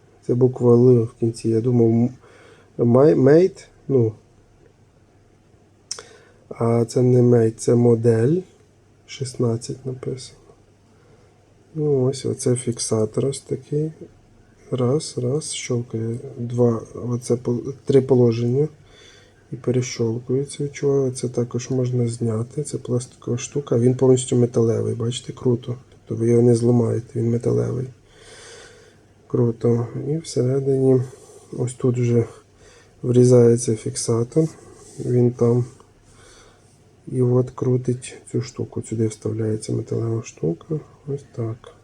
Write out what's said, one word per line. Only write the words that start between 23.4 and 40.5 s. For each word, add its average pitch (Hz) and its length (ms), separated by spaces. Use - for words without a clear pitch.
Він 123 180
повністю 127 400
металевий, 113 580
бачите, 117 380
круто. 123 440
Тобто - 320
ви 117 80
його 120 120
не 120 120
зламаєте, 117 680
він 117 100
металевий. 120 560
Круто. 120 600
І 156 100
всередині 135 840
ось 123 220
тут 123 240
вже 120 260
врізається 123 760
фіксатор. 120 720
Він 123 320
там. 120 340
І 131 160
от 127 280
крутить 127 680
цю 123 100
штуку. 113 400
Сюди 113 240
вставляється 110 680
металева 113 500
штука. - 580